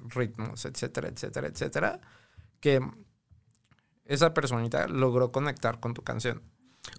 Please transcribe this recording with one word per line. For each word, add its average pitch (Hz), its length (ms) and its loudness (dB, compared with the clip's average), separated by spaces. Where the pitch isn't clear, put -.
ritmos, 113 580 -4
etcétera, - 440 -6
etcétera, 131 380 -6
etcétera, - 520 -2
que 139 200 6
esa 151 280 4
personita 123 540 2
logró 127 440 4
conectar 131 480 -2
con 117 140 -4
tu - 80 -10
canción. 117 400 -4